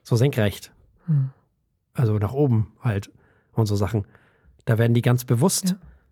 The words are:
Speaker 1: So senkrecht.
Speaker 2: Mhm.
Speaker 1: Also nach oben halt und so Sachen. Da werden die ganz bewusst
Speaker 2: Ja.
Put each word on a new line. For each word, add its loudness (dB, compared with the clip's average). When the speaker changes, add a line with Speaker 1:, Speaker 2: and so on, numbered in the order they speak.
Speaker 1:
So -2
senkrecht. -2
Speaker 2:
Mhm. 0
Speaker 1:
Also 0
nach -2
oben 0
halt -4
und 0
so -2
Sachen. -2
Da 2
werden 2
die 2
ganz 0
bewusst 0
Speaker 2:
Ja. -2